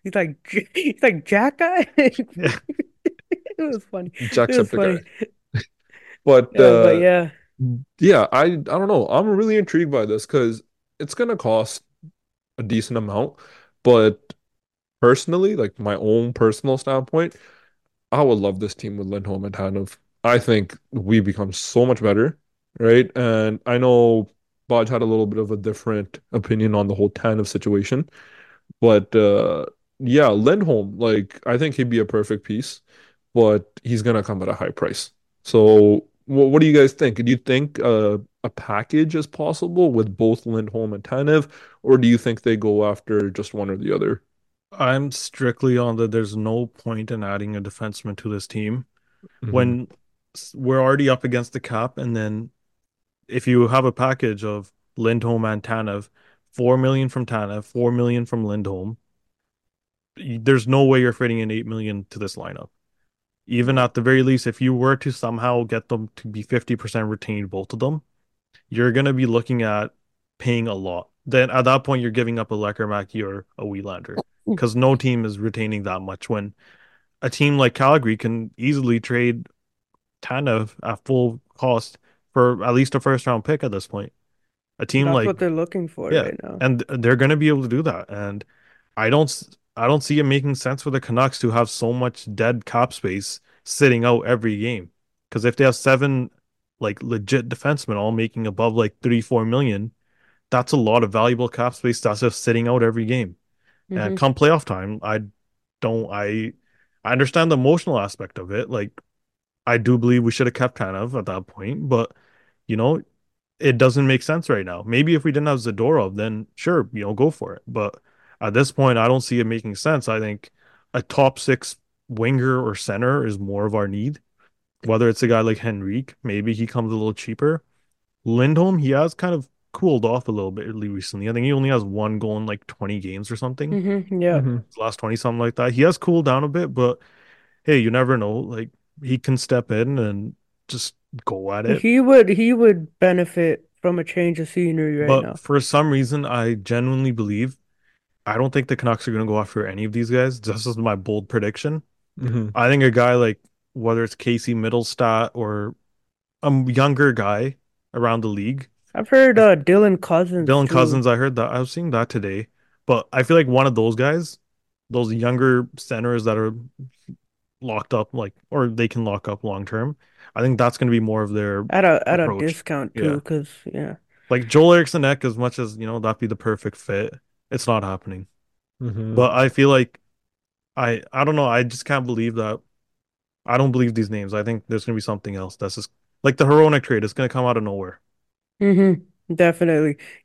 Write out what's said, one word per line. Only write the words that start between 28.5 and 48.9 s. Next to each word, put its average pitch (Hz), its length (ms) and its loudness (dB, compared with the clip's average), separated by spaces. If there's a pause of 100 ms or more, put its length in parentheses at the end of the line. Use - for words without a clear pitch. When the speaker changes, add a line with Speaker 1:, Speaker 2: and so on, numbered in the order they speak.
Speaker 3:
But, 107 360 4
uh, 101 500 2 (320)
yeah, 135 300 4
Lindholm, 110 680 2
like, 107 480 -2
I 123 120 0
think 147 160 -2
he'd 123 160 -2
be 117 100 2
a 107 40 2
perfect 107 400 -2
piece, - 380 -8 (520)
but 107 340 4 (160)
he's 117 180 -2
gonna 113 200 0
come 101 200 -6
at 92 60 -6
a 101 60 -2
high - 160 -6
price. - 420 -6 (320)
So 107 640 8 (200)
wha-, 135 200 4
what 143 140 6
do 160 60 6
you 151 120 6
guys 139 140 8
think? 120 320 0
Do 120 60 2
you 131 80 4
think, 139 420 -2
uh, 107 380 2 (260)
a 120 60 -6
package 151 640 -2
is 156 120 -4
possible 165 680 -2
with 110 240 0
both 113 300 2
Lindholm 110 460 -4
and 104 100 -10
Tanev, 147 460 2 (340)
or 131 160 8
do 123 100 4
you 120 100 6
think 113 240 -4
they 113 140 2
go 104 320 0
after 101 420 -2
just 104 240 -10
one 101 160 -6
or 95 60 -4
the 98 180 -4
other? 98 280 -2 (500)
Speaker 2:
I'm 135 380 -2
strictly 123 680 -2
on 120 180 -2
the, 113 100 0
there's 107 300 -4
no 110 300 -4
point 110 440 -10
in 110 140 -8
adding 101 320 -6
a 101 60 -8
defenseman 104 560 -10
to - 120 -10
this 101 160 -8
team 107 380 -6 (600)